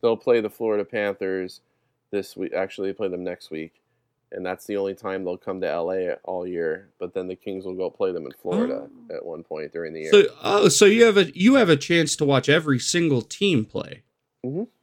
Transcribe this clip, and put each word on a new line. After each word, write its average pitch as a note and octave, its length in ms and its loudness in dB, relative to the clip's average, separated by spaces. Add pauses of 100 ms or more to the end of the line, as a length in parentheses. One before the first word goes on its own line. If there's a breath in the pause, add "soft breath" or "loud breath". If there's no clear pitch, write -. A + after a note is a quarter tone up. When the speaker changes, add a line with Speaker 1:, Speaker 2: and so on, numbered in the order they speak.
Speaker 1:
They'll A2+ 160 2
play A#2+ 240 2
the G#2+ 80 -4
Florida G#2 360 -4
Panthers F#2+ 760 -6 (500)
this - 260 -6
week. F#2+ 160 -6
Actually, F#2+ 360 -4
they G2 40 -8
play F#2 160 -6
them F2+ 140 -8
next F2+ 280 -12
week. D#2+ 300 -12 (520)
And F#2 120 -8
that's F#2 200 -8
the G#2 120 -6
only G2 180 -4
time F#2+ 300 -8
they'll F2+ 120 -6
come F#2+ 220 -10
to F#2 100 -4
L E2+ 220 -4
A F#2 220 -4 (100)
all F2+ 240 -8
year. E2+ 400 -6 (120)
But F2+ 140 -10
then F#2 140 -6
the F#2 80 -10
Kings F#2+ 300 -10
will F#2 100 -10
go F#2 140 -4
play F#2 240 -4
them E2 120 -8
in A#1+ 60 -14
Florida - 560 -4 (240)
Speaker 2:
Oh. - 40 -12
Speaker 1:
at - 100 -12
one E2 180 -12
point D#2 300 -12
during E2 200 -8
the D#2+ 80 -10
year. D#2 100 -2
Speaker 2:
So, G3+ 120 10 (180)
oh, G3+ 280 4
so - 160 6
you A3 180 8
have A3 140 6
a, E3+ 200 0
you A3 180 6
have A#3+ 140 6
a D#3+ 60 8
chance E3 400 0
to D3+ 100 0
watch C#3 220 2
every D3 320 2
single D#3 420 0
team D#3 440 0
play. - 380 -10 (420)
Speaker 1:
Mm-hmm. D3 180 -6 (200)